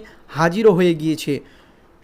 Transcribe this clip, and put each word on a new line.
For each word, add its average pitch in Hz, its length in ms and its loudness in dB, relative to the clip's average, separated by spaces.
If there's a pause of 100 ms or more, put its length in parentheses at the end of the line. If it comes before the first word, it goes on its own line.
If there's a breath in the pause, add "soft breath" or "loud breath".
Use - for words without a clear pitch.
(280 loud breath)
হাজিরও 180 440 2
হয়ে 175 220 2
গিয়েছে। 151 400 -6 (680 soft breath)